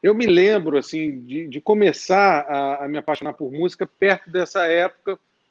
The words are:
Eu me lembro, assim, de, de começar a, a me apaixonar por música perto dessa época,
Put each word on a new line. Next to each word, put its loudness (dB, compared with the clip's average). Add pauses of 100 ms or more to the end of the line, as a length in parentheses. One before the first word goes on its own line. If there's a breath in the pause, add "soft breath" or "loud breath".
Eu 4
me 0
lembro, 4
assim, -4
de, -10
de -12
começar 2
a, -2
a -6
me -6
apaixonar -6
por -10
música -4
perto -2
dessa -2
época, -2 (320)